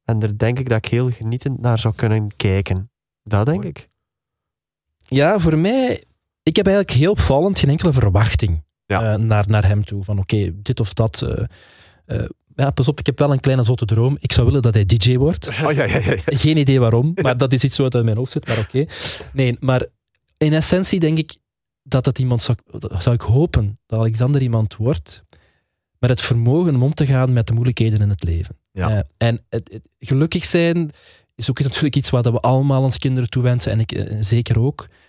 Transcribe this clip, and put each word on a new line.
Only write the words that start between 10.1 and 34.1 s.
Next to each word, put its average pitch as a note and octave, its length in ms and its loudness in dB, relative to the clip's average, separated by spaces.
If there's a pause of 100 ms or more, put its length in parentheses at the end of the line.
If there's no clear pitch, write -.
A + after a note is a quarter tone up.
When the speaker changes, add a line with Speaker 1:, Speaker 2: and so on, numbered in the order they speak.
Speaker 3:
oké, G2 320 -2 (100)
dit A#2+ 180 -4
of A2 140 -4
dat, - 280 -2
eh, - 220 -4 (640)
eh, A2+ 240 -6 (260)
ja, C3+ 160 0
pas B2 160 0
op, D3 120 0
ik - 60 -8
heb - 140 0
wel C#3+ 120 2
een C3+ 80 0
kleine C3 240 2
zotte A#2 220 0
droom. A2+ 340 0
Ik - 120 -4
zou B2 160 4
willen C#3 140 2
dat A#2 120 2
hij G#2 120 2
D G#2+ 180 2
J B2+ 140 4
wordt. C#3+ 300 0
Speaker 2:
<laughs> D3 180 -4
Oh, D3+ 60 0
ja, C#3 120 0
ja, G2 140 -2
ja, G2+ 140 -2
ja. G2+ 140 -2
Speaker 3:
Geen D#3 320 2
idee C3+ 220 4
waarom, A#2+ 380 2
Speaker 2:
<laughs> F#3+ 60 -2
Speaker 3:
maar B2+ 140 0
dat B2+ 160 0
is B2+ 100 2
iets C3+ 140 0
wat C3 180 0
in A#2 100 0
mijn G#2+ 120 0
hoofd C3 140 -6
zit, - 160 -8
maar A2 120 -2
oké. C3 260 -2 (480)
Nee, B2+ 260 0
maar B2+ 260 -2 (520)
in D3+ 160 0
essentie F3+ 460 0
denk D#3+ 180 0
ik D#3 180 -6 (480)
dat C3 220 -2
het C3 140 -2
iemand B2 220 0
zou, A#2 160 0 (400)
zou A#2+ 180 0
ik A#2 60 -2
hopen A#2 640 0
dat A2+ 140 -4
Alexander A#2 420 0
iemand A2+ 340 -2
wordt A2+ 480 -4 (760)
met B2 100 2
het B2 120 0
vermogen C3+ 540 2
om B2 80 2
om D3 100 2
te D#3 120 0
gaan C3 280 2
met A#2 140 2
de A2+ 60 0
moeilijkheden A2+ 460 0
in G2+ 100 2
het F#2+ 140 -4
leven. E2+ 340 -4 (140)
Speaker 2:
Ja. F2+ 180 -4
Speaker 3:
Eh, G#2+ 100 0 (180)
en A#2 320 -2
het, - 240 -8
het - 160 -18 (100)
gelukkig D#3 460 0
zijn E3+ 460 0 (440)
is - 140 -8
ook B2+ 100 -2
natuurlijk C#3 360 -2
iets C#3 140 0
wat A#2+ 160 2
we A#2 140 0
allemaal C3 420 2
ons C3 160 0
kinderen B2+ 320 -2
toewensen B2 420 0
en G#2+ 80 0
ik, A2 120 -2
eh, - 280 -6